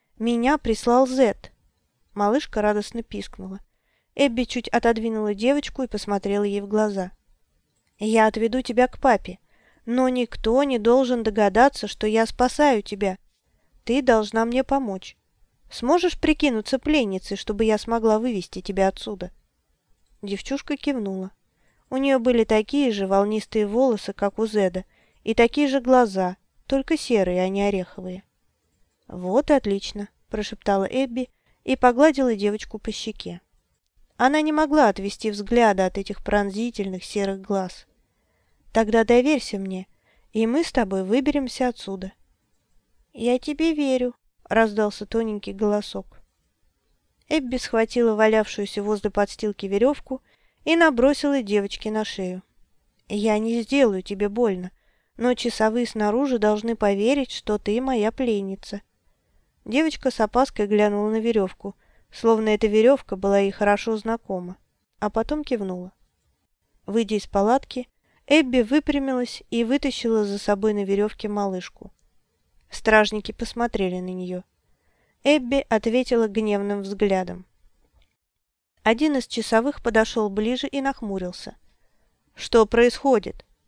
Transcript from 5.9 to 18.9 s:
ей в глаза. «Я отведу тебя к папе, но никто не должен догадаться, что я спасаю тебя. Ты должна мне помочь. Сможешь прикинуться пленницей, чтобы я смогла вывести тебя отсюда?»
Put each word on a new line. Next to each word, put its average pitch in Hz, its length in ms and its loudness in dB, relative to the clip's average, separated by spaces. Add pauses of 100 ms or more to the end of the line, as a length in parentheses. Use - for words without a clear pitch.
ей 202 180 -2
в 202 60 -10
глаза. 202 460 -2 (840)
«Я 220 280 4
отведу 220 340 0
тебя 247 280 2
к - 120 -18
папе, 202 380 2 (480)
но 254 220 2
никто 247 560 0
не 269 140 0
должен 240 440 4
догадаться, 220 640 4
что - 220 -4
я 220 180 2
спасаю 247 560 2
тебя. 196 360 -4 (680)
Ты 262 180 0
должна 226 440 2
мне 247 180 0
помочь. 240 520 -4 (540)
Сможешь 339 480 0
прикинуться 269 600 0
пленницей, 220 580 -2
чтобы 214 280 -4
я 214 140 2
смогла 226 400 0
вывести 220 440 -4
тебя 190 260 0
отсюда?» 190 420 -8 (920)